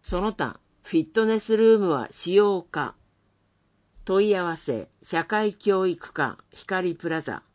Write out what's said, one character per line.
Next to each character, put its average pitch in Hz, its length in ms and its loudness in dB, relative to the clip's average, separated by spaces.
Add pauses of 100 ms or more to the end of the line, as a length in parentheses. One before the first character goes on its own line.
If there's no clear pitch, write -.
そ 180 180 -4
の 208 120 -2
他、 131 260 -8 (240)
フ - 140 -4
ィ 160 60 4
ッ - 100 -10
ト 220 120 2
ネ 220 140 2
ス 220 180 0
ル 226 200 8
ー - 20 2
ム 190 120 2
は 131 200 -2
使 - 240 -6
用 202 280 4
可。 - 340 -8 (1080)
問 196 240 2
い 202 60 4
合 185 80 -2
わ 165 140 -4
せ、 117 340 -6 (120)
社 165 220 -4
会 214 300 -2
教 190 320 0
育 - 260 -6
課、 139 260 -4 (140)
光 180 440 -6
プ 170 120 -8
ラ 160 120 -4
ザ。 - 240 -10 (100)